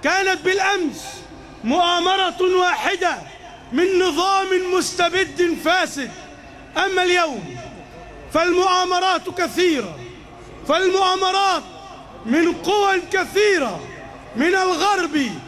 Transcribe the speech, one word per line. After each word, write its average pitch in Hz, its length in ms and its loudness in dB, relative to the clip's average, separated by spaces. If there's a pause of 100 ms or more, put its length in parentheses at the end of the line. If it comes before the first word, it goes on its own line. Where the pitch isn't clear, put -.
كانت 370 380 2
بالأمس 370 640 0 (580)
مؤامرة 349 760 2
واحدة 359 760 2 (540)
من 359 280 4
نظام 370 480 2 (260)
مستبد 339 920 0
فاسد، 311 460 0 (680)
أما 359 260 2
اليوم 285 540 0 (760)
فالمؤامرات 359 960 2
كثيرة، 302 680 0 (680)
فالمؤامرات 370 960 2 (640)
من 320 280 2
قوى 392 480 2 (100)
كثيرة، 359 720 2 (520)
من 330 200 2
الغرب 359 760 2 (180)